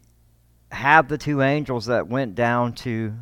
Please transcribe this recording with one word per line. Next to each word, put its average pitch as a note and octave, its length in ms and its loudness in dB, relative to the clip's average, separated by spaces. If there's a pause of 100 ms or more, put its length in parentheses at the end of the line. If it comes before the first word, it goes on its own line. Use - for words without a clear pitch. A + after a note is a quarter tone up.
(680)
have C#3+ 380 4
the D3 100 -4
two C#3+ 240 -2
angels C3+ 440 0
that G#2+ 240 0
went A#2+ 260 -4
down A#2+ 380 0
to A2+ 480 -6